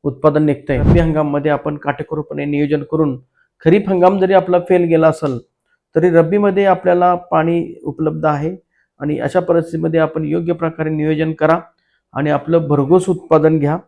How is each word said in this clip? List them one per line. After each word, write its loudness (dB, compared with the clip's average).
उत्पादन 0
निघतंय. -2
रब्बी 4
हंगामामध्ये 0
आपण -4
काटेकोरपणे -8
नियोजन -2
करून -4
खरीप 2
हंगाम 2
जरी 2
आपला 4
फेल 2
गेला 2
असेल -2
तरी 2
रब्बीमध्ये 2
आपल्याला 2
पाणी -2
उपलब्ध -4
आहे -2
आणि -4
अशा -2
परिस्थितीमध्ये -2
आपण -2
योग्य -4
प्रकारे -4
नियोजन -2
करा 0
आणि -2
आपलं 0
भरघोस 2
उत्पादन 2
घ्या. 0